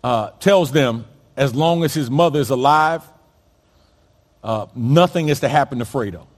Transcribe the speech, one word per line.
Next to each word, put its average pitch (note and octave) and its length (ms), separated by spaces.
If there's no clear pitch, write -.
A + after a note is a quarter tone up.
uh, A2+ 260
tells F#3 320
them, A#2+ 340
as C3+ 160
long E3 300
as D3 100
his C#3+ 160
mother D3+ 280
is B2+ 120
alive, D3+ 520
uh, G#2+ 320
nothing D3+ 540
is C#3+ 120
to C#3+ 100
happen C#3 300
to A#2+ 40
Fredo. G#2 420